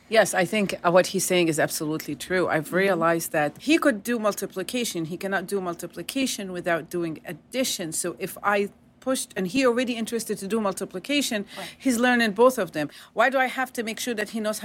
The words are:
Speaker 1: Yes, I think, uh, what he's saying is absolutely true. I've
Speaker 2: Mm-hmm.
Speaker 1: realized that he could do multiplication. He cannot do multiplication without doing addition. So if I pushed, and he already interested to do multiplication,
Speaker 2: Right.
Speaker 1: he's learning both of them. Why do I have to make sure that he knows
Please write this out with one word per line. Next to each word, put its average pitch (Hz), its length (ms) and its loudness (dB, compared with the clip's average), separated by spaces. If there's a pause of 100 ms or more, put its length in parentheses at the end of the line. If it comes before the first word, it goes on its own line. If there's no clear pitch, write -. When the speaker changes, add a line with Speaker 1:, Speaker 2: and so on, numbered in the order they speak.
Speaker 1:
Yes, 214 240 4
I 185 100 2
think, 196 300 0 (100)
uh, 175 60 4
what 175 240 8
he's 185 100 0
saying 180 260 4
is 156 100 0
absolutely 151 560 -2
true. 180 320 0
I've 151 180 0
Speaker 2:
Mm-hmm. 165 100 -4 (120)
Speaker 1:
realized 170 460 2
that 147 260 2
he 311 180 4
could 254 240 2
do 240 160 -2
multiplication. 196 880 -4
He 165 120 -6
cannot 190 280 -2
do 196 160 -4
multiplication 185 920 -6
without 170 380 -2
doing 170 380 -4
addition. 190 640 -4
So 170 260 -4
if 185 240 -8
I 202 280 0 (320)
pushed, 262 360 -4
and 190 100 0
he 262 200 2
already 240 260 2
interested 220 460 -4
to 196 80 -8
do 220 120 0
multiplication, 202 840 -2 (100)
Speaker 2:
Right. 190 120 -10 (100)
Speaker 1:
he's 247 220 2
learning 240 320 4
both 247 260 6
of 185 140 -2
them. 147 180 -2 (240)
Why 233 160 4
do 262 80 2
I 262 80 4
have 254 280 -4
to 240 100 -4
make 220 160 -6
sure 240 160 -4
that 208 140 -4
he 226 100 -6
knows 214 240 -2